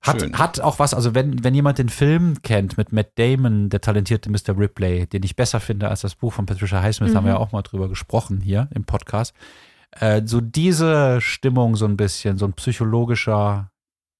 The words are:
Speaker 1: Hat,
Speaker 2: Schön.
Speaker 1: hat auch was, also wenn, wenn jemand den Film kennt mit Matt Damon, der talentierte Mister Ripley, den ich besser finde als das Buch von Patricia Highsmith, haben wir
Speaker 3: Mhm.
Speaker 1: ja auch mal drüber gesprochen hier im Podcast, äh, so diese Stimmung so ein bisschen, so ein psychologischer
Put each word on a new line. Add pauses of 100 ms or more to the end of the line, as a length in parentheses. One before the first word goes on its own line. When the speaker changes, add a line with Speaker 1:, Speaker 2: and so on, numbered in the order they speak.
Speaker 1:
Hat,
Speaker 2:
Schön.
Speaker 1:
hat
auch
was,
also
wenn,
wenn
jemand
den
Film
kennt
mit
Matt
Damon,
der
talentierte
Mister
Ripley,
den
ich
besser
finde
als
das
Buch
von
Patricia
Highsmith,
haben
wir
Speaker 3:
Mhm.
Speaker 1:
ja
auch
mal
drüber
gesprochen
hier
im
Podcast, (680)
äh,
so
diese
Stimmung
so
ein
bisschen,
so
ein
psychologischer (480)